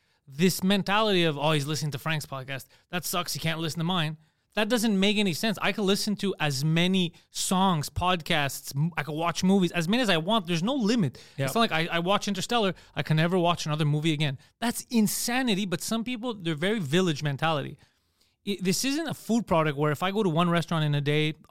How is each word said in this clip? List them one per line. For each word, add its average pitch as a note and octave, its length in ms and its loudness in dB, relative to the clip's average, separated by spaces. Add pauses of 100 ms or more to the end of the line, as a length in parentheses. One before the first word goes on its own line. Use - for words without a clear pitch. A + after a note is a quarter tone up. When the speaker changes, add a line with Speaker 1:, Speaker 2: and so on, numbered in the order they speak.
(280)
Speaker 1:
this D3+ 360 0
mentality G3 600 2
of, D3+ 140 2
"Oh, D3 160 2
he's C#3+ 120 0
listening D3 260 -4
to C3+ 80 -8
Frank's D#3 260 -4
podcast. C3+ 400 -10 (260)
That F3 140 -4
sucks. F3 280 -4
He C#3+ 60 -6
can't D#3+ 200 -2
listen E3 200 -6
to D#3+ 60 -2
mine." D#3+ 320 -2 (380)
That G#3+ 140 0
doesn't A3 300 2
make G3+ 180 4
any G3+ 160 2
sense. G#3+ 280 -2
I G3 100 2
could G#3 120 -2
listen F#3+ 340 0
to G3 220 -2
as C#3+ 260 0
many F3 480 2 (160)
songs, F#3 640 0
podcasts, D#3+ 840 -2
m-, D3+ 220 0
I D#3 60 0
could D#3 100 -8
watch E3 300 -2
movies, F#3 280 4
as E3 160 -2
many A#3 140 2
as G#3+ 80 2
I E3+ 80 4
want. F3 300 0
There's E3+ 160 0
no A#3+ 100 0
limit. A3 460 0 (180)
Speaker 2:
Yeah. C3+ 80 -2
Speaker 1:
It's C#3 80 -2
not A3+ 80 2
like A3 100 2
I, E3 200 0
I E3+ 80 0
watch G3 280 0
Interstellar, G3 460 0 (220)
I D3+ 80 -2
can D#3 140 2
never F3 200 2
watch E3+ 300 0
another D3+ 180 0
movie D3+ 280 2
again. C#3 260 -2 (200)
That's A#3 300 -4
insanity, A3+ 800 0
but E3+ 160 -4
some A3+ 200 -2
people, A#3+ 300 -6
they're E3 220 -4
very G3 240 0
village D#3+ 420 0
mentality. C#3+ 560 -2 (680)
I, G3+ 120 -2
this F#3 240 0
isn't C#4+ 240 -2
a G3+ 60 -6
food A3+ 320 -2
product D#3 320 2
where D3+ 140 2
if C#3 100 -4
I F3+ 80 0
go G#3 140 0
to F#3+ 60 2
one E3+ 200 2
restaurant E3 340 0
in D3 120 2
a C#3+ 60 0
day, D3+ 340 0 (160)